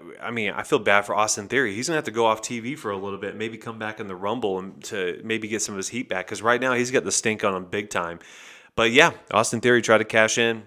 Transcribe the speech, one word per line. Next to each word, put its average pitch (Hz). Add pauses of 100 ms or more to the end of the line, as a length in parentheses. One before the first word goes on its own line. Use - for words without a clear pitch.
(200)
I 98
mean, 110
I 82
feel 143
bad 101
for 107
Austin 104
Theory. 113
He's 123
gonna 165
have 151
to 110
go 113
off 110
T 120
V 120
for 117
a 101
little 98
bit, 95
maybe 113
come 110
back 107
in 104
the 92
Rumble 101
and 92
to 92
maybe 110
get 107
some 107
of -
his 95
heat 127
back. 92
'Cause 101
right 120
now 131
he's 123
got 131
the 95
stink 107
on 98
him 92
big 104
time. 85 (560)
But 113
yeah, 147 (180)
Austin 113
Theory 123
tried 110
to 110
cash 110
in 113